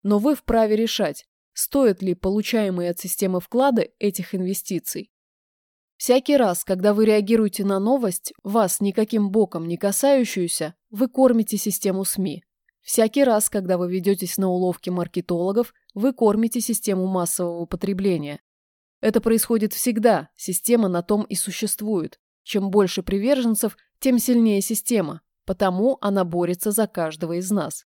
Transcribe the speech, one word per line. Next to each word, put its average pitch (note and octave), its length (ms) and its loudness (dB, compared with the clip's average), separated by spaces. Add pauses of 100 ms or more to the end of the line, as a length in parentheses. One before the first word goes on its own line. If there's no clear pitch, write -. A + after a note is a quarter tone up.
Но G#3 160 2
вы C#4 160 2
вправе A3 400 0
решать, G#3+ 500 -2 (280)
стоят A3+ 480 0
ли F#3 120 -2
получаемые F#3+ 800 -2
от F3 80 -6
системы F#3 400 -2
вклады B3 600 0
этих G3+ 360 -4
инвестиций. F#3 760 -6 (880)
Всякий C#4 380 2
раз, G3+ 280 2
когда G3 300 0
вы A3 120 4
реагируете G#3+ 580 2
на G3 160 0
новость, A3+ 540 -2 (100)
вас G3+ 380 0
никаким G#3 500 0
боком F#3 360 0
не E3+ 100 -4
касающуюся, G3+ 960 0 (140)
вы A3+ 180 -2
кормите A#3+ 500 2
систему F#3+ 460 -2
сми. F3 400 -4 (380)
Всякий A#3 420 2
раз, A3 260 2
когда F#3 280 -2
вы F3 120 -2
ведетесь F#3 480 -2
на F#3+ 120 0
уловки F3+ 400 -2
маркетологов, F3+ 840 -2 (200)
вы A#3+ 180 0
кормите A3+ 480 2
систему F#3+ 480 -2
массового F3 580 -4
потребления. F3+ 760 -4 (580)
Это G#3+ 220 2
происходит A3+ 520 0
всегда, G#3+ 600 2
система G#3+ 540 0
на F3 120 0
том G#3 220 0
и - 120 -6
существует. G3+ 840 -4 (240)
Чем G3 260 -4
больше F#3+ 340 2
приверженцев, A3+ 760 0 (220)
тем B3 200 2
сильнее A3+ 420 4
система, F#3+ 600 -2 (240)
потому G3 560 0
она G3 240 0
борется F3 460 -2
за G#3 160 0
каждого D#3+ 460 -6
из F#3 180 -6
нас. D#3+ 340 -4 (120)